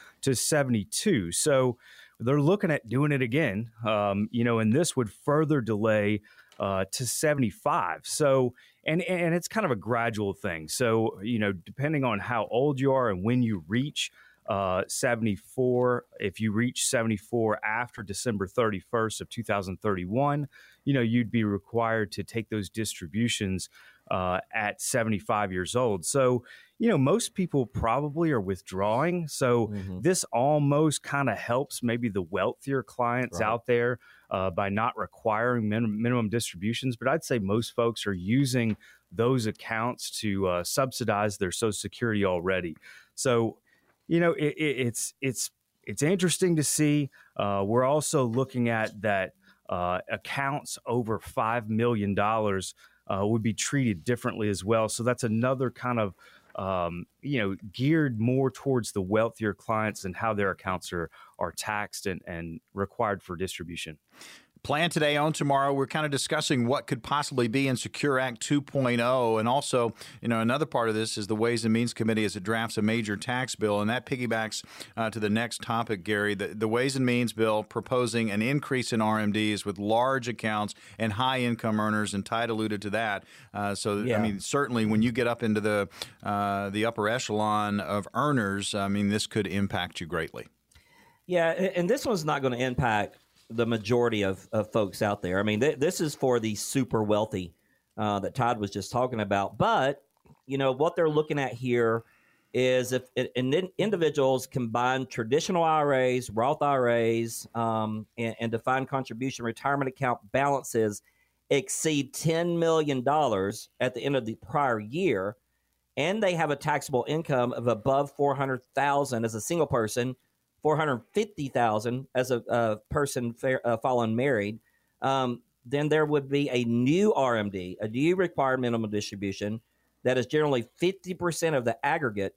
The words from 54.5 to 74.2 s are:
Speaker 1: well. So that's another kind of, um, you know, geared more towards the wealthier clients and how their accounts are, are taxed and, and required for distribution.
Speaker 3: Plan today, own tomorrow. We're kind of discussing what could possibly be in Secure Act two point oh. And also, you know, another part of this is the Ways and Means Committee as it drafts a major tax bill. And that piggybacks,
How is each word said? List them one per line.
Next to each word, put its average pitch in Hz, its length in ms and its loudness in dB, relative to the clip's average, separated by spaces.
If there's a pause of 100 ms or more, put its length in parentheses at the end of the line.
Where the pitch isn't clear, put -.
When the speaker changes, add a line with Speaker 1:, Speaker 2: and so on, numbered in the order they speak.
Speaker 1:
well. 110 260 2
So - 140 -6
that's 120 200 -2
another 123 460 0
kind 120 300 -4
of, 101 160 0 (400)
um, 90 500 -2 (160)
you 135 180 -2
know, 98 160 0 (160)
geared 139 480 2
more 127 320 2
towards 131 400 -2
the 101 100 -2
wealthier 107 520 0
clients 110 520 -4
and 92 100 -8
how 110 180 -2
their 98 180 0
accounts 90 400 -6
are, 85 180 -4 (280)
are 87 140 -4
taxed - 540 -6
and, 92 220 -4
and 82 320 -8 (140)
required 101 500 -2
for 90 120 -10
distribution. 82 640 -8 (640)
Speaker 3:
Plan 156 280 0
today, 151 260 2
own 151 160 2
tomorrow. 139 400 2
We're 135 160 0
kind 156 180 -2
of 143 60 -2
discussing 139 560 0
what 135 180 0
could 123 160 -4
possibly 139 460 0
be 135 220 2
in 127 80 0
Secure 135 420 0
Act 127 220 -4
two 143 200 0
point 127 380 0
oh. 120 380 4
And 110 100 2
also, 123 460 2 (280)
you - 60 -6
know, 113 140 2
another 127 240 2
part 117 240 0
of 110 60 2
this 110 220 -2
is 104 100 -6
the 110 80 0
Ways 113 280 0
and 113 100 4
Means 117 200 0
Committee 110 320 0
as 98 100 -2
it 98 80 -8
drafts 113 340 -2
a 110 40 0
major 107 340 0
tax 123 400 -4
bill. 104 240 0
And 104 100 0
that 123 160 -2
piggybacks, 113 600 -4 (320)